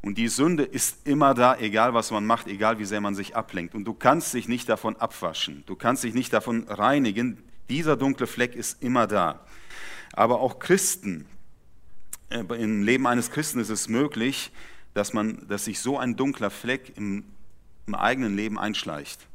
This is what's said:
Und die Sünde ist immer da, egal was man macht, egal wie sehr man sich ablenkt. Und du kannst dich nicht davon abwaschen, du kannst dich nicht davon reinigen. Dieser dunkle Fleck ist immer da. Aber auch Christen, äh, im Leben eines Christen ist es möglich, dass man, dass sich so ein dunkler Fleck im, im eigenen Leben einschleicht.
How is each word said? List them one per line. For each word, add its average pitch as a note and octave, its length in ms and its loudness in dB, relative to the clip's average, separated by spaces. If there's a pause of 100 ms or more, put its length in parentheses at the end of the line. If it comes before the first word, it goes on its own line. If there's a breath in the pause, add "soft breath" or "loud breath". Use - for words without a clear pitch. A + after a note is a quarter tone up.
Und G2+ 160 -4
die A#2 100 2
Sünde C#3+ 360 4
ist - 440 -4
immer C#3+ 260 6
da, B2 240 8
egal A2 360 4
was A2+ 180 2
man G#2 140 0
macht, A2+ 220 2
egal G#2+ 300 2
wie G#2 80 -6
sehr G#2 160 -2
man G2+ 140 -2
sich G2 200 -8
ablenkt. F#2 380 -4
Und G2+ 120 -6
du A2+ 80 -4
kannst D3 400 4
dich A2+ 140 -2
nicht A#2+ 220 -2
davon A2 260 0
abwaschen, D#2+ 720 -6
du F#2+ 100 -8
kannst B2 280 0
dich A2+ 100 -4
nicht B2 200 -2
davon A2+ 340 0
reinigen. A2+ 760 2 (280)
Dieser D3+ 280 2
dunkle C3 300 2
Fleck B2 280 0
ist - 280 -6
immer B2 240 4
da. F2+ 360 2 (680 loud breath)
Aber A#2 260 4
auch A#2+ 200 0
Christen, G2+ 680 0 (1040)
äh, A#2 140 -4 (140)
im G#2+ 260 0
Leben B2+ 240 4
eines A#2+ 240 2
Christen D3+ 280 -2
ist G#2 100 -2
es A2 200 -4
möglich, C3 640 0 (420 loud breath)
dass G2+ 200 -2
man, A2 340 -2
dass G2+ 180 -4
sich G#2+ 140 -6
so C3+ 180 -2
ein B2 180 -2
dunkler B2 360 -2
Fleck B2+ 440 -6
im, G#2 300 -6 (640)
im G#2 80 -4
eigenen A#2 400 0
Leben G#2 220 -2
einschleicht. F#2 760 -6